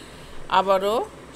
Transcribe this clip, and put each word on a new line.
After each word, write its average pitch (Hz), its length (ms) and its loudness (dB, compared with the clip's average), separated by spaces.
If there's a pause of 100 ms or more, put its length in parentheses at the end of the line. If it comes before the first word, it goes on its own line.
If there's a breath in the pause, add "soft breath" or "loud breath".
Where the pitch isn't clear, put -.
(480 loud breath)
আবারও 202 560 4 (320)